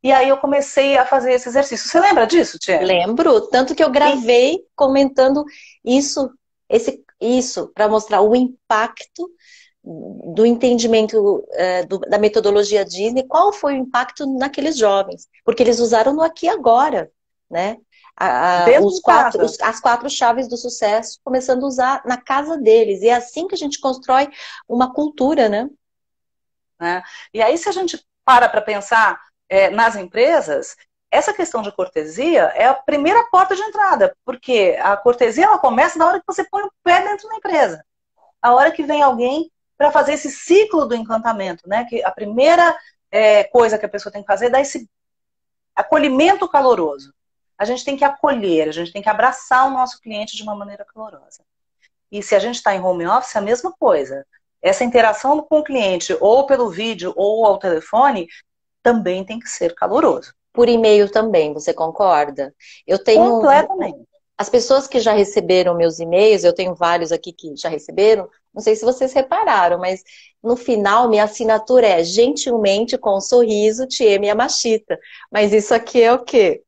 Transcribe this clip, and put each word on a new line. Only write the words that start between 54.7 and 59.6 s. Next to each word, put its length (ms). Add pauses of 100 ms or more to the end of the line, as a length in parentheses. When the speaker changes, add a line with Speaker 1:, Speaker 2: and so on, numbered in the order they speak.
Speaker 1:
interação 600
com 160
o 60
cliente, 560
ou 260
pelo 240
vídeo, 440
ou 300
ao 140
telefone, 680 (560)
também 420
tem 140
que 100
ser 260